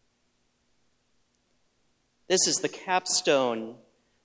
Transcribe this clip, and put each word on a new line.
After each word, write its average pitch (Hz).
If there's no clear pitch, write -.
This 185
is 160
the 151
capstone 131